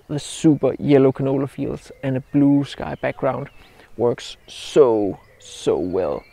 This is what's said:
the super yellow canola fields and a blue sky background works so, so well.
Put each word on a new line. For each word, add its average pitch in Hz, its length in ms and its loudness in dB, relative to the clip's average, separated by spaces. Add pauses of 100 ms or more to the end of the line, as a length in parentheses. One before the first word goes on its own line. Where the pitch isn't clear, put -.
the 147 140 -8
super - 580 0
yellow 135 320 4
canola 135 400 -4
fields - 400 -10 (140)
and 135 120 -4
a 131 40 -6 (120)
blue 143 320 4
sky - 300 -10
background 131 560 -6 (480)
works 120 380 -2 (100)
so, 113 720 2 (200)
so - 380 -4
well. 85 560 -4